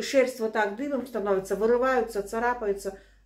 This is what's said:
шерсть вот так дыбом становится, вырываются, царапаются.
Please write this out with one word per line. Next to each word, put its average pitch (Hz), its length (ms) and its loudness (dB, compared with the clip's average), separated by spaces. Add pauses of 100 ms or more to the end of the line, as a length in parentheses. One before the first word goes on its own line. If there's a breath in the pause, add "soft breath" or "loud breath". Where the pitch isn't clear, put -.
шерсть - 360 2
вот 220 140 -2
так 202 220 0
дыбом 277 320 -4
становится, 196 480 0
вырываются, 233 680 2
царапаются. 220 800 -2 (260 loud breath)